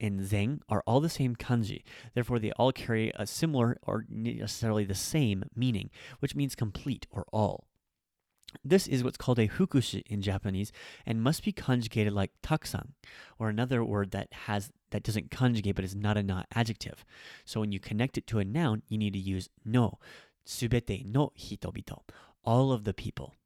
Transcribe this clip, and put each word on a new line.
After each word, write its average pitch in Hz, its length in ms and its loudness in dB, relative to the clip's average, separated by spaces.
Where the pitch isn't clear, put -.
and 98 240 0
zen 104 420 0
are 107 200 0
all 120 120 6
the 160 80 2
same 131 280 0
kanji. 117 480 0
Therefore, 123 240 0
they 107 140 -2
all 127 180 4
carry 113 420 0
a 101 140 -6
similar 127 560 2
or 107 260 -2
necessarily 107 760 -2
the 95 100 -2
same 107 480 0
meaning, 117 360 -2
which - 180 -4
means 143 200 -2
complete 117 560 -4
or - 200 -8
all. 104 360 0
This 180 220 4
is 127 160 2
what's 127 140 -2
called 123 200 2
a 110 100 6
fukushi 127 600 2
in 104 160 -4
Japanese 98 480 -2
and 113 160 0
must 135 220 2
be 214 80 -2
conjugated 113 600 0
like 98 180 0
takusan, - 520 -4
or 110 120 0
another 117 360 2
word 104 260 0
that - 220 -4
has, 104 380 -4
that 104 140 -4
doesn't 107 260 -2
conjugate 107 460 2
but 95 100 -2
is 95 100 -6
not 104 220 2
a 101 60 2
na 92 180 0
adjective. - 500 -2
So - 140 -4
when 107 120 0
you 98 80 -2
connect 107 380 -2
it - 100 -6
to 113 120 2
a 98 60 2
noun, 113 420 2
you 110 100 -2
need 104 160 0
to 98 60 -2
use 95 300 -2
no. 113 360 2
Subete 117 580 -2
no 127 320 2
hitobito. - 640 -10
All 127 280 6
of 113 120 0
the 101 120 0
people. - 400 -10